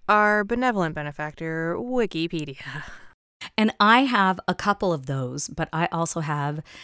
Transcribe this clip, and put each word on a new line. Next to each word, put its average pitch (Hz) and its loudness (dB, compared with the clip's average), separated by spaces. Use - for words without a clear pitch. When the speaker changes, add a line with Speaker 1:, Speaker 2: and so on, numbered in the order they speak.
Speaker 1:
our 208 4
benevolent 214 0
benefactor, 160 -6
Wikipedia. 165 -4
Speaker 2:
And 214 4
I 220 6
have 202 2
a 180 0
couple 202 0
of 139 -4
those, 135 -4
but 156 -4
I 165 0
also 165 0
have 151 -2